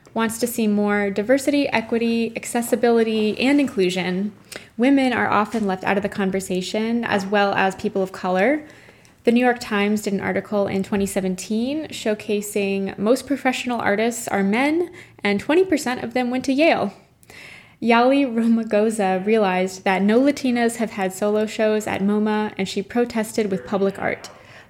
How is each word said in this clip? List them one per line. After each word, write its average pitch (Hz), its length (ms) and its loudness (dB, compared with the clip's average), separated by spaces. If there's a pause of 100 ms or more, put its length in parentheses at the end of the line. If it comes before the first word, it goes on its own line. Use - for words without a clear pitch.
(140)
wants 226 240 -2
to 240 80 0
see 233 220 0
more 208 420 0
diversity, 277 580 0
equity, 226 680 -2
accessibility, 226 1040 0
and 277 180 4
inclusion. 185 720 0 (440)
Women 262 360 4
are 208 160 0
often 214 380 0
left 185 160 -2
out 190 140 0
of 202 80 -2
the 208 40 -2
conversation, 196 960 -2
as 196 220 -2
well 202 280 2
as 190 200 0
people 202 300 -4
of 185 80 -10
color. 208 520 0 (600)
The 233 80 4
New 240 120 4
York 240 140 2
Times 208 440 0
did 202 100 -2
an 196 80 -2
article 196 480 -2
in 190 160 -2
twenty 196 220 0
seventeen 214 840 -4
showcasing 208 1080 -4
most 226 280 2
professional 254 540 -2
artists 220 480 -2
are 196 160 0
men, 294 480 0 (320)
and 202 160 0
twenty 339 240 2
percent 262 400 -2
of 226 100 -10
them 247 160 0
went 254 140 -4
to 277 80 0
Yale. 262 400 2 (880)
Yali 240 420 4
Romagoza 220 1040 2
realized 190 580 2
that 190 160 2
no 208 180 4
Latinas 240 580 2
have 220 160 -2
had 190 200 -2
solo 208 320 0
shows 214 420 0
at 202 140 -4
moma, 214 560 0
and 190 120 -4
she 196 140 -4
protested 226 680 -2
with 185 160 -4
public 196 320 0
art. - 320 -4 (400)